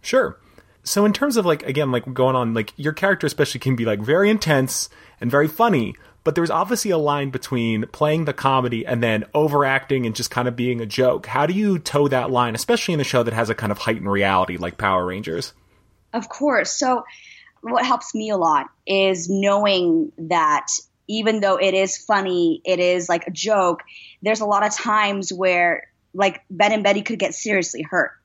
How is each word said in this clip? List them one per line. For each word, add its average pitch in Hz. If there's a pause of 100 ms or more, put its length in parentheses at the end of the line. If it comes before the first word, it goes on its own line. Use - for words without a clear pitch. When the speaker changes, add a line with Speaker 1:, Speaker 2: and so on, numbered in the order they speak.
Speaker 1:
Sure. - (460)
So 202
in 214
terms 269
of, 208
like, 160
again, 139
like, 123
going 131
on, 117
like, 113
your 147
character 190
especially 139
can 131
be, 117
like, 107
very 165
intense 151 (320)
and 117
very 147
funny, 156 (260)
but 156
there's 170
obviously 202
a 165
line 143
between 117
playing 156
the 147
comedy 123
and 120
then 110 (100)
overacting 139
and 110
just 117
kind 123
of 123
being 120
a 113
joke. 127
How 143
do 175
you 196
toe 143
that 131
line, 120
especially 185
in 147
a 135
show 123
that 113
has 113
a 117
kind 104
of 87
heightened 101
reality 92
like 87
Power 95
Rangers? 92 (600)
Speaker 2:
Of 226
course. 254
So 254 (600)
what 247
helps 254
me 214
a 202
lot 156 (200)
is 190
knowing 196
that 160 (400)
even 220
though 190
it 190
is 190
funny, 180
it 185
is, 180
like, 170
a 185
joke, 185 (400)
there's 214
a 214
lot 208
of 214
times 202
where, 175 (260)
like, 190
Ben 202
and 214
Betty 202
could 208
get 185
seriously 185
hurt 156 (120)